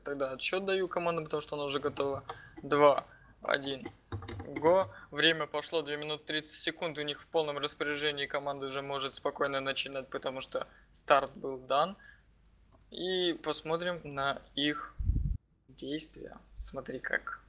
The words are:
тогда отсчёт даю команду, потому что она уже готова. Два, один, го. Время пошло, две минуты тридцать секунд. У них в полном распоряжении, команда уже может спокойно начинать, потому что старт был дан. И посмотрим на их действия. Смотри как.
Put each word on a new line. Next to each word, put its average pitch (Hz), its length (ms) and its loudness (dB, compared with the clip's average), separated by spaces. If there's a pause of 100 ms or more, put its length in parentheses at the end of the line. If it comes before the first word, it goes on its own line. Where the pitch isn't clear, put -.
тогда 139 280 -2
отсчёт 185 340 0
даю 190 220 2
команду, 170 360 0
потому 156 180 -2
что - 140 -6
она 147 100 -2
уже 139 140 0
готова. 139 440 0 (380)
Два, 143 440 8 (360)
один, 139 420 0 (760)
го. 180 320 6 (180)
Время 151 360 4
пошло, 156 340 -2
две 147 160 -4
минуты 151 280 -6
тридцать 156 340 -2
секунд. 165 400 -2
У - 20 -4
них 147 200 -4
в - 60 -16
полном 151 300 2
распоряжении, 143 720 -2
команда 139 400 -2
уже 135 140 -4
может 139 340 -4
спокойно 139 460 0
начинать, 135 480 -4
потому 135 320 -4
что - 260 -4 (240)
старт 135 440 4
был 135 220 -6
дан. 139 400 2 (920)
И 180 420 0 (100)
посмотрим 165 600 -2
на 139 380 -2 (140)
их 147 400 -2 (720)
действия. - 680 -6 (180)
Смотри - 440 -8
как. - 500 -4